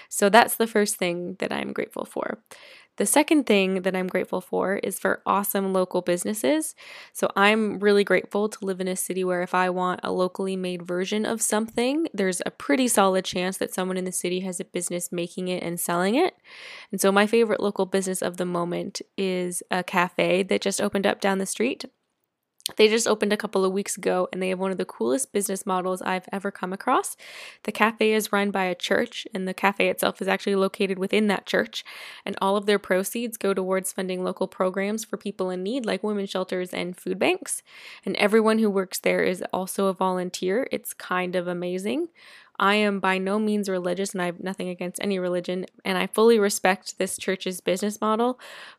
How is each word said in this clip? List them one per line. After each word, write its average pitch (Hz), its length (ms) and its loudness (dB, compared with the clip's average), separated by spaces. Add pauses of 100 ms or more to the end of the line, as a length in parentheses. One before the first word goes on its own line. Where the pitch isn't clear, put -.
So 208 200 0
that's 214 260 6
the 226 140 0
first 208 280 2
thing 175 440 -4
that - 120 -2
I'm - 200 -4
grateful - 320 -6
for. - 340 -6 (600)
The - 80 2
second 302 400 4
thing 190 360 4
that 185 140 0
I'm 185 100 0
grateful 185 340 -2
for 185 360 0
is - 240 -4
for - 260 0
awesome 196 460 0
local 185 280 2
businesses. 214 760 0 (360)
So - 220 -2
I'm 208 460 4
really 202 240 6
grateful 202 460 0
to - 140 -12
live 185 160 -4
in 185 60 -2
a 185 80 -2
city 185 300 -2
where 180 180 0
if 185 100 -4
I 185 180 4
want 180 340 0
a 185 80 -2
locally 185 440 -2
made 180 260 -6
version 190 440 -2
of 226 160 -2
something, 240 720 0
there's 190 320 0
a - 60 -4
pretty 269 340 2
solid 190 380 4
chance 185 320 -2
that - 180 -4
someone 185 220 -2
in 185 80 -2
the 180 80 -4
city 180 280 -2
has 185 200 -6
a 175 40 -8
business 175 460 -6
making 175 380 -4
it 180 160 -4
and 175 160 -4
selling 180 340 0
it. 349 220 2 (560)
And 196 80 -4
so 196 100 6
my 202 160 6
favorite 220 340 4
local 202 260 0
business 185 360 -2
of 175 140 -4
the 180 100 -2
moment 175 560 -4 (140)
is 180 560 -4
a 180 100 0
cafe 180 600 2
that 202 160 0
just 196 200 -2
opened 202 260 0
up - 140 2
down 196 180 2
the 190 80 -2
street. - 400 -2 (920)
They 220 100 8
just 226 220 4
opened 214 240 2
a 208 40 2
couple 202 280 0
of 190 80 2
weeks 196 240 -2
ago, 185 360 0
and 185 80 -6
they 185 100 -2
have 185 100 -2
one 190 100 0
of 185 80 -4
the 190 60 -2
coolest 247 480 -2
business 196 340 -2
models 185 340 -2
I've 185 300 -4
ever 196 220 -4
come 185 200 -6
across. 277 440 0 (480)
The 208 80 -4
cafe 220 400 2
is 214 180 0
run 202 220 2
by 190 140 0
a 180 100 -2
church, - 580 -2
and 185 140 -4
the 185 40 -4
cafe 190 360 2
itself 185 340 -2
is 185 60 -2
actually 190 260 0
located 190 420 0
within 196 300 2
that 196 180 0
church, - 400 -2 (400)
and - 160 -6
all 196 160 2
of 208 100 -2
their 202 120 4
proceeds 202 580 -2
go 196 160 0
towards 190 400 -2
funding 185 300 -4
local 185 240 -2
programs 196 580 -2
for - 120 -8
people 190 340 -4
in 185 140 -6
need, 240 200 -4
like 190 200 -2
women's 202 260 -4
shelters 185 420 -4
and 180 240 -6
food 190 220 -6
banks. - 460 -2 (400)
And 196 100 -2
everyone 220 460 4
who 214 100 4
works 190 300 -2
there 180 240 2
is 180 180 0 (100)
also 190 360 0
a 190 40 2
volunteer. 185 800 -2
It's - 240 -6
kind 180 400 -4
of 180 140 0
amazing. 185 640 -4 (480)
I 196 160 4
am 208 260 2
by 190 160 2
no 190 220 0
means 214 300 0
religious, 180 440 -2
and 185 100 -4
I 175 40 0
have 175 120 -6
nothing 180 300 -6
against 180 340 -8
any 196 160 0
religion, 180 460 -2 (220)
and 190 100 0
I 185 100 0
fully 226 320 6
respect 196 600 2
this 185 180 -2
church's 185 440 -4
business 202 400 -2
model. 226 380 2 (400)